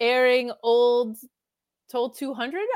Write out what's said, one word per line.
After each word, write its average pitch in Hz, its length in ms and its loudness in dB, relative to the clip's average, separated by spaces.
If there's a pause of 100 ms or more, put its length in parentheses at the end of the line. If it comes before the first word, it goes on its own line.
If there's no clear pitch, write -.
Airing 247 500 2 (120)
old 240 540 2 (760)
Told 247 240 -6
two 277 200 -8
hundred 277 300 -8 (100)